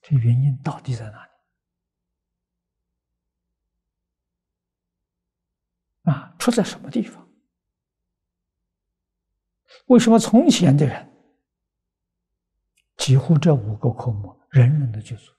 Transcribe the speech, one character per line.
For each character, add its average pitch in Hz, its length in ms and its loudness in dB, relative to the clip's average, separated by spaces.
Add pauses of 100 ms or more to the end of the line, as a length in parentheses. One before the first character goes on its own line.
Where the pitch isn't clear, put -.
这 151 140 -4
原 120 220 0
因 135 240 0
到 - 200 -10
底 131 120 -8
在 107 160 -14
哪 - 140 -20
里？ - 80 -20 (4000)
啊， - 360 -6
出 - 120 -2
在 - 120 -2
什 - 160 -8
么 - 120 -20
地 233 120 -6
方？ - 240 -16 (2500)
为 247 120 6
什 233 120 2
么 226 80 6
从 247 300 2
前 147 280 4
的 143 100 2
人 - 240 -10 (1900)
几 131 180 2
乎 151 220 2
这 151 160 2
五 107 240 -6
个 120 120 -2
科 - 200 -8
目 104 280 -12 (120)
人 135 280 2
人 127 140 -4
都 107 80 -10
去 - 160 -18
做？ - 220 -20